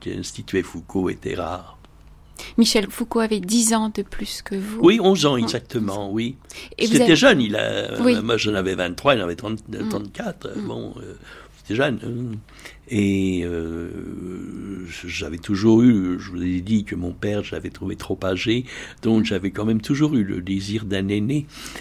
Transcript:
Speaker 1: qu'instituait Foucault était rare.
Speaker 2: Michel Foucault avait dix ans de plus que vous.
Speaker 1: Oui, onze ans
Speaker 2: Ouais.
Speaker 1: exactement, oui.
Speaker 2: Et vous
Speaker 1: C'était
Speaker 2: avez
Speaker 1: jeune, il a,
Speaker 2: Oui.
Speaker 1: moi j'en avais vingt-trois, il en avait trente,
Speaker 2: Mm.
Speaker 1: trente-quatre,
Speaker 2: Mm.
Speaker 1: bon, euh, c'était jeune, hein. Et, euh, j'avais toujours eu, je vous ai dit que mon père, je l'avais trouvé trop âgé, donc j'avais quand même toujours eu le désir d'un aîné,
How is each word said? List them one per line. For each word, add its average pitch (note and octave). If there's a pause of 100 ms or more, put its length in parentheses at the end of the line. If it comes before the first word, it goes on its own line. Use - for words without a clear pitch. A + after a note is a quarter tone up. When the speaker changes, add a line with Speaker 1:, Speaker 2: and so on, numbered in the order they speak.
Speaker 1:
qu'instituait -
Foucault F2
était F#2
rare. F2+ (840)
Speaker 2:
Michel A3
Foucault A#3
avait G#3+
dix A3
ans A3
de G3+
plus -
que -
vous. G#3
Speaker 1:
Oui, G#3
onze F#3
ans C#3+
Speaker 2:
Ouais. B2
Speaker 1:
exactement, G#2+
oui. A#2 (400)
Speaker 2:
Et -
vous A3
Speaker 1:
C'était B3
Speaker 2:
avez E3
Speaker 1:
jeune, D3
il G#2+
a, A2
Speaker 2:
Oui. B3
Speaker 1:
moi A2+
j'en G#2+
avais F#2+
vingt-trois, F2+
il A2
en -
avait F2
trente, G#2+
Speaker 2:
Mm. G#2+
Speaker 1:
trente-quatre, -
Speaker 2:
Mm. G3+
Speaker 1:
bon, A2+
euh, G2 (420)
c'était -
jeune, C3+
hein. A#2 (540)
Et, G2
euh, F2+ (220)
j'avais E2
toujours A2
eu, F#2
je F#2+
vous F2
ai F2+
dit G2+
que G2
mon F2
père, G#2
je -
l'avais E2+
trouvé -
trop -
âgé, A2 (360)
donc A2
j'avais G2
quand G#2
même A2
toujours D3
eu A2+
le F#2+
désir G2
d'un G2
aîné, A2 (340)